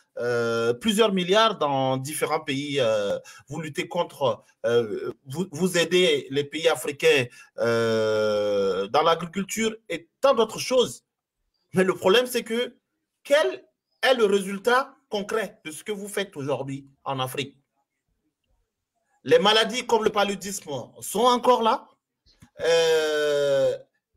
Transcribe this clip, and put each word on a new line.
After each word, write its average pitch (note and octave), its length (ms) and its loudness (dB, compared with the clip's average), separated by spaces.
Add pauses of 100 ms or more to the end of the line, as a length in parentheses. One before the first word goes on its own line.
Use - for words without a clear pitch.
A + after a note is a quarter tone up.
(180)
euh, A#2 560 0
plusieurs G#3+ 380 2
milliards G3 460 2
dans C3+ 400 0
différents D#3 420 -4
pays. C#3+ 400 -4
Euh, G#2 400 0 (300)
vous D3+ 100 -10
luttez D#3 300 -8
contre, C#3 560 -4 (200)
euh, A2+ 460 0 (140)
vous, D3+ 260 -6
vous F3 260 -2
aidez E3+ 540 2
les C#3+ 140 -2
pays D#3+ 240 -2
africains, D3 560 2 (320)
euh, G#2+ 1300 0
dans C#3 140 2
l'agriculture F#3 760 -2 (140)
et E3 180 -10 (140)
tant C4+ 120 4
d'autres A3 260 0
choses. G#3 440 -2 (720)
Mais F#3 100 2
le F#3 120 0
problème, A3+ 320 4
c'est A#3+ 160 -4
que A#3+ 340 -6 (460)
quel D#4 420 0 (360)
est C4 120 4
le A#3 100 2
résultat G3+ 720 0 (140)
concret G#3 560 -6
de D#3 60 -10
ce D3+ 120 -16
que - 80 -8
vous G3+ 160 -8
faites G3 300 -6
aujourd'hui C3+ 500 -6 (160)
en C3+ 160 -4
Afrique ? C3 380 -8 (1700)
Les C#3+ 140 6
maladies A3 480 2
comme A3 180 0
le G#3+ 60 0
paludisme G3+ 640 -4 (280)
sont - 200 -6
encore B3 420 4
là. A3+ 260 0 (720)
Euh, D3+ 1160 2 (400)